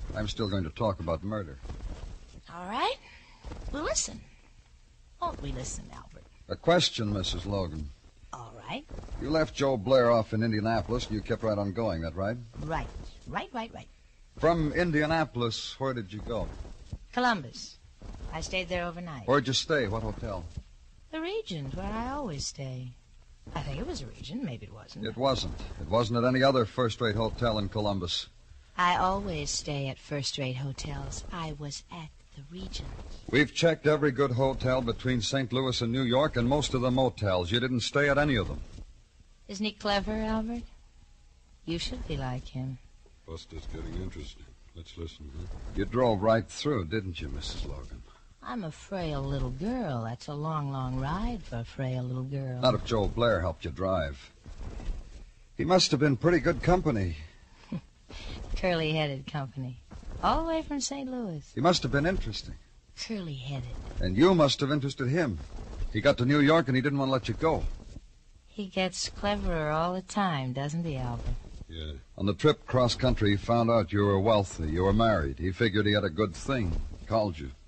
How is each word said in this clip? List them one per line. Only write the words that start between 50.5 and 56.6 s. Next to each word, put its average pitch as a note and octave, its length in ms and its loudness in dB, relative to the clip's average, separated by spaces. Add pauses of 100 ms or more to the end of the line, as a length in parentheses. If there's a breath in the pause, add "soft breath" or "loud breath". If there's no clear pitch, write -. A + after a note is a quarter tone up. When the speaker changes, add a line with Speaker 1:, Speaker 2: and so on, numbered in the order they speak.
Speaker 2:
long C3 300 -2
ride F#3+ 420 -2
for - 140 -8
a A#2 80 -4
frail B2+ 400 -4
little B2+ 180 -4
girl. C3+ 400 -4
Speaker 1:
Not B2+ 120 6
if G#2 100 0
Joe G#2 240 2
Blair A2 320 4
helped E2+ 240 -2
you F2+ 60 -4
drive. E2 600 -2 (1300)
He C#3 80 -2
must F3 260 6
have C#3 100 4
been C#3+ 160 6
pretty E3+ 220 4
good C#3 240 2